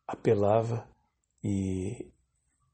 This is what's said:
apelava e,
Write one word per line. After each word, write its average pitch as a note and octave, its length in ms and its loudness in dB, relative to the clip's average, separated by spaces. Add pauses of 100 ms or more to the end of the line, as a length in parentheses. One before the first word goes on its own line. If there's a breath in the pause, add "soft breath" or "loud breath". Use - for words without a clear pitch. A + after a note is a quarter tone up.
apelava A2+ 840 0 (540)
e, G2 680 -4 (640)